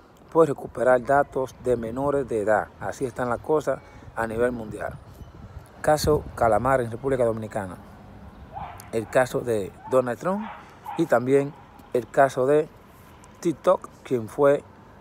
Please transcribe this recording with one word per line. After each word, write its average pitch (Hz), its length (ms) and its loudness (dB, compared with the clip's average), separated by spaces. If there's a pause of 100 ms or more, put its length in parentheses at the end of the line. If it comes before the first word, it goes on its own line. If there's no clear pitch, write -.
(320)
por 160 160 6
recuperar 123 560 2
datos 139 580 0
de 123 140 2
menores 135 500 -2
de 113 140 -2
edad. 101 280 2 (120)
Así 104 240 -8
están 123 240 -4
las 117 120 -2
cosas 147 400 0 (360)
a 113 100 -2
nivel 117 260 0
mundial. 104 420 -8 (880)
Caso 151 400 2 (120)
Calamar 120 460 2
en 117 100 -4
República 123 360 0
Dominicana. 107 500 -4 (1120)
El 113 160 -2
caso 131 340 0
de 110 300 -2 (200)
Donald 123 280 2
Trump 202 280 -4 (500)
y 165 80 2
también 139 480 2 (400)
el 117 160 -2
caso 135 380 2
de 151 220 2 (720)
TikTok, 170 460 0 (160)
quien 113 260 -4
fue, 143 360 4 (360)